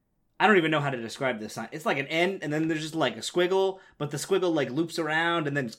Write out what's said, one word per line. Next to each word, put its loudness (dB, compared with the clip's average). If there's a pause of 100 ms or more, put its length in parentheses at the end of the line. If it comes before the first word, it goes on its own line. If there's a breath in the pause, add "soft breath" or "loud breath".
(380)
I 4
don't 8
even 4
know 2
how 0
to -2
describe -4
this -10
sign. -8
It's -8
like 2
an -4
N, 0
and -4
then 0
there's 0
just, -8
like, 2
a -12
squiggle, 2 (180 soft breath)
but -6
the -4
squiggle, 2
like, 2
loops -4
around 0
and -2
then -2